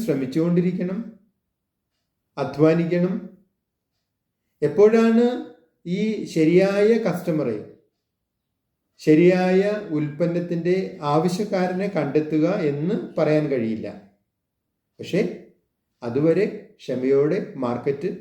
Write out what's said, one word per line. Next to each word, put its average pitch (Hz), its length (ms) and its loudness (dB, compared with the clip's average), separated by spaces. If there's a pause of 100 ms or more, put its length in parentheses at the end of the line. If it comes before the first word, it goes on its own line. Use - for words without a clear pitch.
ശ്രമിച്ചുകൊണ്ടിരിക്കണം, 175 960 -2 (1400)
അധ്വാനിക്കണം. 165 800 0 (1500)
എപ്പോഴാണ് 226 580 4 (600)
ഈ 185 160 -4 (340)
ശരിയായ 196 560 4 (160)
കസ്റ്റമറെ, 147 500 -4 (1400)
ശരിയായ 180 640 4 (360)
ഉൽപ്പന്നത്തിൻ്റെ 170 800 -2 (380)
ആവശ്യക്കാരനെ 185 840 -2
കണ്ടെത്തുക 151 500 0 (240)
എന്ന് 160 240 -2 (220)
പറയാൻ 151 360 2
കഴിയില്ല, 110 340 -4 (1120)
പക്ഷേ 165 200 -2 (840)
അതുവരെ 156 380 2 (360)
ക്ഷമയോടെ 139 580 0 (240)
മാർക്കറ്റ് 127 460 -4 (120)